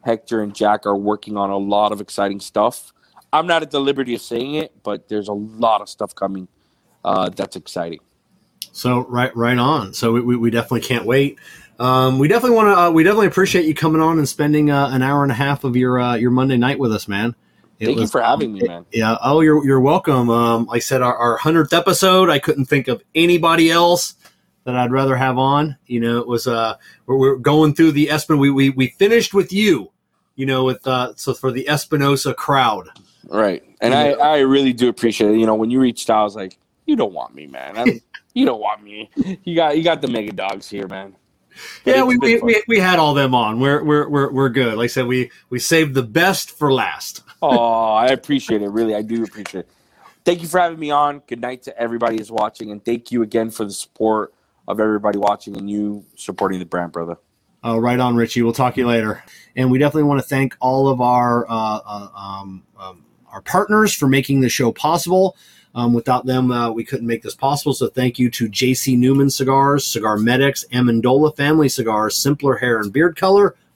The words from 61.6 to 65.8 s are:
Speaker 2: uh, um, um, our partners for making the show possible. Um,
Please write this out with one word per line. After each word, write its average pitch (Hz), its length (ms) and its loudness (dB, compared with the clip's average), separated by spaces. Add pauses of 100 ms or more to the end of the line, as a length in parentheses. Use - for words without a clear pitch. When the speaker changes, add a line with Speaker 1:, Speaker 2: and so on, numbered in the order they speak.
Speaker 2:
uh, 101 320 -12
um, 98 460 -12 (160)
um, 92 260 -18 (260)
our 104 120 -16
partners 208 500 2
for 139 160 0
making 135 320 2
the 127 80 2
show 117 240 0
possible. 175 640 0 (380)
Um, 120 180 0